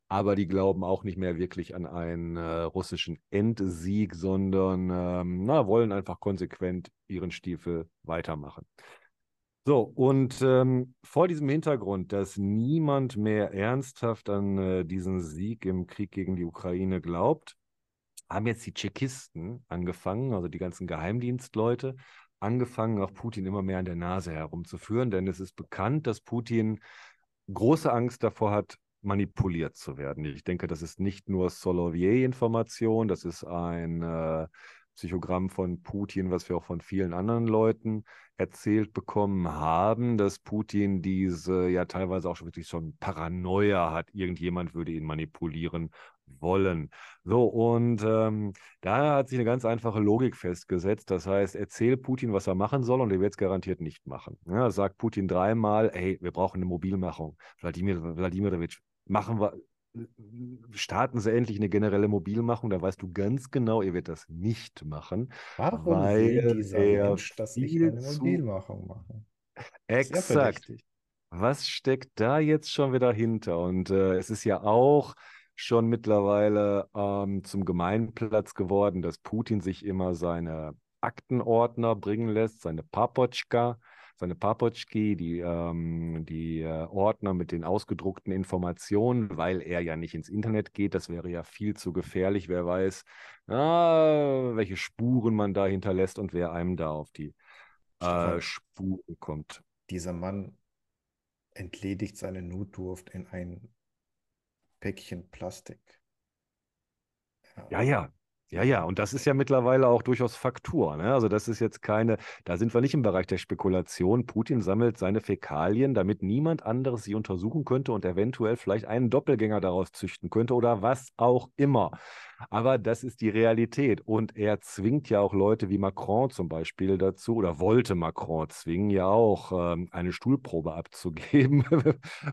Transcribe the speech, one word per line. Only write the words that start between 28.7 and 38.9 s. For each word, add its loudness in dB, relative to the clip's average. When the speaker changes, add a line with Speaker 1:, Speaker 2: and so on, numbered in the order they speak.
Speaker 1:
manipuliert -2
zu -12
werden. -6
Ich -8
denke, -4
das -6
ist -12
nicht -4
nur 2
Solovej-Information, 0
das -2
ist -8
ein... -4
Äh, -2
Psychogramm -4
von -4
Putin, -4
was -2
wir 0
auch -6
von -6
vielen -2
anderen 0
Leuten 2
erzählt 0